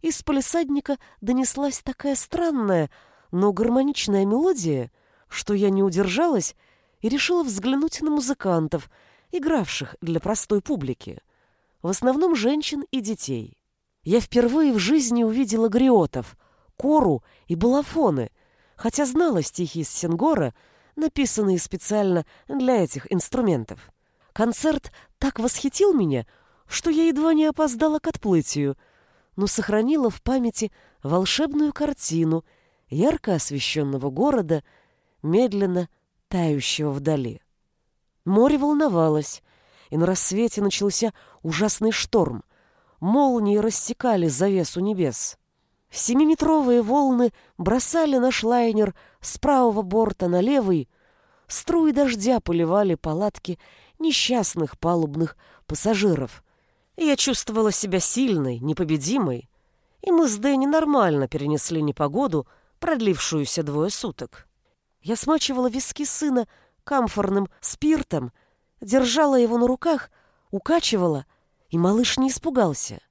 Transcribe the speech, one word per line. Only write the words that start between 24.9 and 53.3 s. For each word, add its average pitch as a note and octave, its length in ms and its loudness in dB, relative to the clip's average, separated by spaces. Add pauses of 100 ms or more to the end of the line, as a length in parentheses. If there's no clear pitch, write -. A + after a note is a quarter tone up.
так C4+ 200 -2
восхитил C#4 540 0
меня, D3+ 340 0 (400)
что - 240 -4
я D#4+ 160 2
едва D#4+ 280 2
не D#4 120 4
опоздала D4+ 520 0
к - 80 -6
отплытию, D3+ 680 -2 (600)
но G3 100 -2
сохранила A3+ 640 0
в - 120 -12
памяти A#3+ 500 -2 (300)
волшебную C#4+ 720 0
картину E3 720 -2 (440)
ярко A3 460 0
освещенного C#3 760 -4
города, E3+ 540 0 (580)
медленно F#3+ 640 0 (400)
тающего D3+ 640 -2
вдали. C#3 500 -4 (840)
Море A#3+ 340 4
волновалось, G3 840 0 (480)
и D3 60 -4
на E3 100 2
рассвете G3 560 0
начался G3+ 500 -2 (300)
ужасный G3+ 480 0
шторм. D#3 540 -2 (560)
Молнии A3+ 560 2
рассекали G#3+ 720 0
завесу F3 520 0
небес. F#3 580 -2 (520)
Семиметровые D4+ 920 2
волны B3 500 2 (240)
бросали C4 640 2
наш B3 260 0
лайнер A3+ 500 2 (260)
с - 180 -4
правого B3 440 2
борта G3 460 0
на F3 120 2
левый, G3 480 2 (580)
струи E4 460 2
дождя A#3+ 480 2
поливали F3 540 0
палатки D#3+ 640 -6 (400)